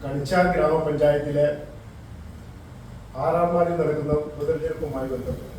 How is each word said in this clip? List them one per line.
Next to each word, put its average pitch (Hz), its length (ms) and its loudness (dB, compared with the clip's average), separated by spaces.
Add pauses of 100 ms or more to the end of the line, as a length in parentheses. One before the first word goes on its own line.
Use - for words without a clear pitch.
കണിച്ചാൽ 143 500 2
ഗ്രാമപഞ്ചായത്തിലെ 147 920 2 (1800)
ആറാം 170 300 4
വാർഡിൽ 170 260 4
നടക്കുന്ന 147 320 2 (180)
ഉപതെരഞ്ഞെടുപ്പുമായി 156 840 -2
ബന്ധപ്പെട്ട് - 460 -6